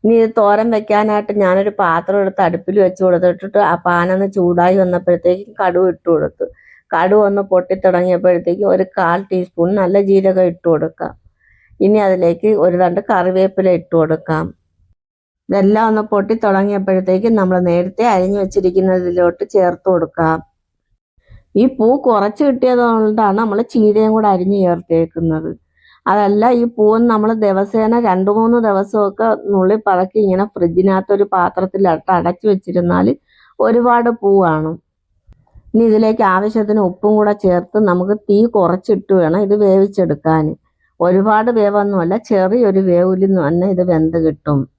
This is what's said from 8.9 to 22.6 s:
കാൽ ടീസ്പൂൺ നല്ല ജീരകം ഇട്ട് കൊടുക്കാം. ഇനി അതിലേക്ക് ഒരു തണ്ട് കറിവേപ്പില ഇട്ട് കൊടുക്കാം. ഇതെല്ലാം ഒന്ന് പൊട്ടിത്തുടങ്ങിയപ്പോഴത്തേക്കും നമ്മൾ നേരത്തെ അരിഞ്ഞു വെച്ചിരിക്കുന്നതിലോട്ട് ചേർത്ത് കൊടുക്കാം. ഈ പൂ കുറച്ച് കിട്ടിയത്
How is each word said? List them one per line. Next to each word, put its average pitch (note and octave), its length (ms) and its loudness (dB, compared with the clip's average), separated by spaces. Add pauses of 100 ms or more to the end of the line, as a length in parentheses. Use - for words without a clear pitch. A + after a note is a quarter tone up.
കാൽ F3+ 340 -2
ടീസ്പൂൺ F3+ 500 -4
നല്ല G3 260 0
ജീരകം F#3+ 500 2
ഇട്ട് F3 160 -14
കൊടുക്കാം. D#3+ 460 -4 (680)
ഇനി G#3 200 2
അതിലേക്ക് F#3 580 0
ഒരു F3 200 2
തണ്ട് F3+ 280 0
കറിവേപ്പില F#3+ 680 0
ഇട്ട് E3+ 240 -4
കൊടുക്കാം. D#3+ 520 -2 (1000)
ഇതെല്ലാം G3+ 380 2
ഒന്ന് G#3+ 220 0
പൊട്ടിത്തുടങ്ങിയപ്പോഴത്തേക്കും G3+ 1300 -2
നമ്മൾ F#3 240 0
നേരത്തെ F3+ 460 -2
അരിഞ്ഞു G3 340 0
വെച്ചിരിക്കുന്നതിലോട്ട് F#3 1040 0 (100)
ചേർത്ത് F3+ 360 0
കൊടുക്കാം. D#3+ 480 -2 (1160)
ഈ G#3+ 80 2 (140)
പൂ A3 100 0 (140)
കുറച്ച് G#3 420 -2
കിട്ടിയത് B3 400 0